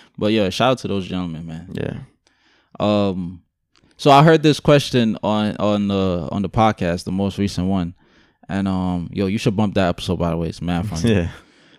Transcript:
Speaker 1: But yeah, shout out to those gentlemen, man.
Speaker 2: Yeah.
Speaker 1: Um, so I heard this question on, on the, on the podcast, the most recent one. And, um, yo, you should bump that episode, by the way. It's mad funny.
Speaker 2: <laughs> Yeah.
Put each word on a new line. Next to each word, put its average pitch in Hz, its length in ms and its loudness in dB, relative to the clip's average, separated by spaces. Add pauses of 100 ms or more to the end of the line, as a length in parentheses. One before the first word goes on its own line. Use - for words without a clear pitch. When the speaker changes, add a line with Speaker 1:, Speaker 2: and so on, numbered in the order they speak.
(180)
Speaker 1:
But 104 140 0
yeah, 107 160 2
shout 117 240 0
out 123 60 -2
to - 100 -8
those 98 180 -4
gentlemen, 85 400 -6
man. 82 260 -14
Speaker 2:
Yeah. - 260 -6 (840)
Speaker 1:
Um, 95 640 -2 (560)
so 151 120 4
I 139 120 10
heard 160 200 6
this 147 180 4
question 127 640 2
on, 107 360 0
on 101 300 0
the, 95 440 0
on 101 100 -4
the 92 80 -4
podcast, 101 540 0
the - 80 -6
most 95 260 -2
recent 95 280 -2
one. 90 280 -2 (540)
And, 98 200 -2
um, 92 440 -2
yo, 98 140 -2
you 98 120 -2
should 104 180 -2
bump 104 180 -2
that 95 140 2
episode, 87 300 -4
by 85 120 -2
the 82 60 -2
way. 82 120 -4
It's - 140 -10
mad 87 260 -2
funny. 95 260 0
Speaker 2:
<laughs> - 0 -
Yeah. 85 140 0 (500)